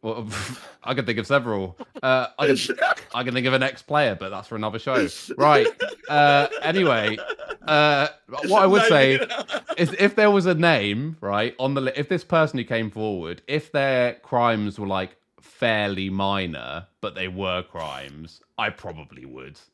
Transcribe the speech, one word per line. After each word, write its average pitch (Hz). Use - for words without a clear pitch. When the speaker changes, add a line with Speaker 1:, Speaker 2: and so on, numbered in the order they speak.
Speaker 1:
Well, 110
<laughs> -
I 127
can 135
think 110
of 104
several. 110
Uh, 131
I 147
can, 269
Speaker 2:
<laughs> -
Speaker 1:
I 123
can 123
think 127
of 131
an 131
ex-player, 131
but 95
that's 98
for 113
another 107
show. 123
Right. 151
Uh, 143
anyway, 139
uh, 151
what 196
I -
would 208
Speaker 2:
<laughs> -
No, 226
Speaker 1:
say 135
Speaker 2:
you 135
<laughs> -
Speaker 1:
is 175
if 202
there 208
was 196
a 185
name, 147
right, 104
on 135
the 139
li-, 131
if 143
this 180
person 156
who 117
came 113
forward, 90
if 147
their 131
crimes 110
were, 101
like, 95
fairly 101
minor, 92
but 92
they 92
were 92
crimes, 73
I 107
probably 78
would 65